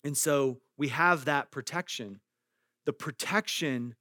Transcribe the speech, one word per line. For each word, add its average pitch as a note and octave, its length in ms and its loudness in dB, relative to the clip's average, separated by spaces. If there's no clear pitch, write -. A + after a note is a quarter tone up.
And C#3+ 120 -4
so C3+ 420 2
we C#3+ 120 0
have D#3 380 4
that C#3+ 260 0
protection, B2 680 -8
the C#3+ 60 0
protection C#3 1080 -2